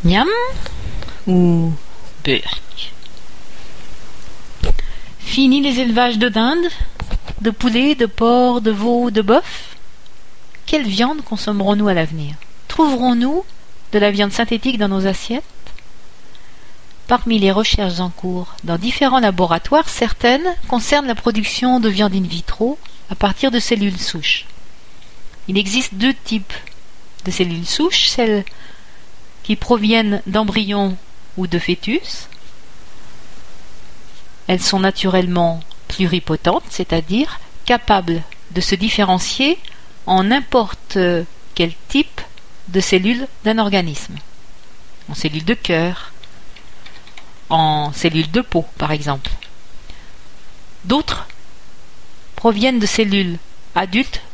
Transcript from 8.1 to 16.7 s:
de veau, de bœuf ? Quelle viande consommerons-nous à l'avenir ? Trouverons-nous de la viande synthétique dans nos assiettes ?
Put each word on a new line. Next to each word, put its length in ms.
de 100
veau, 400
de 120
bœuf ? 540
Quelle 200
viande 380
consommerons-nous 640
à 60
l'avenir ? 400
Trouverons-nous 760
de 60
la 120
viande 220
synthétique 460
dans 100
nos 180
assiettes ? 380